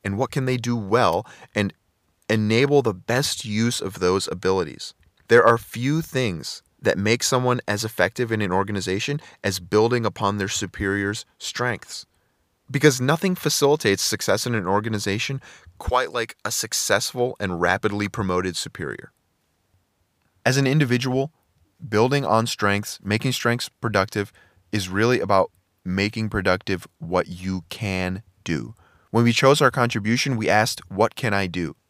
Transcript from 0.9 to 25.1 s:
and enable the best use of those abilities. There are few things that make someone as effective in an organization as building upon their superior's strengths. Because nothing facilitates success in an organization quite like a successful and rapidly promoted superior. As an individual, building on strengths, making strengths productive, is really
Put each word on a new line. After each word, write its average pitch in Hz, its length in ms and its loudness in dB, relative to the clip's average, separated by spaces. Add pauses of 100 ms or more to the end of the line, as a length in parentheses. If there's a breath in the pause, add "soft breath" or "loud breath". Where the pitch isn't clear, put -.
and 101 180 0 (560)
enable 113 540 4
the 110 120 0
best 120 500 -2
use 113 360 -2
of 92 200 -8
those 92 280 2
abilities. 92 680 -2 (340)
There 117 160 8
are 117 140 6
few 143 440 -4
things 107 600 -4 (180)
that - 180 2
make 107 240 2
someone 127 460 0
as 104 160 -2
effective 110 480 0
in 107 100 0
an 90 100 -2
organization 98 680 -2 (240 loud breath)
as 98 160 -2
building 110 440 2
upon 104 340 -2
their 95 100 -4
superior's 101 760 -4 (140)
strengths. - 680 -6 (640)
Because 127 300 4
nothing 165 340 2
facilitates 143 680 2
success - 440 -2
in 120 80 -2
an 98 120 -2
organization 104 720 -2 (380 loud breath)
quite 123 340 0
like 117 320 -6
a 104 60 -6
successful - 880 -2
and 90 220 -4
rapidly 101 480 0
promoted 92 480 -2
superior. - 560 -10 (1300)
As 127 120 4
an 139 100 4
individual, 131 680 2 (540)
building 123 380 2
on 113 220 4
strengths, 101 560 -2
making 107 300 -2
strengths 120 360 -2
productive, 101 640 -2 (380 soft breath)
is 98 180 -4
really 110 320 2